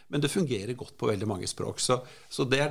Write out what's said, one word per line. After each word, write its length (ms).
men 80
det 80
fungerer 480
godt 240
på 80
veldig 220
mange 180
språk. 320
Så, 160
så 160
det 160
er 100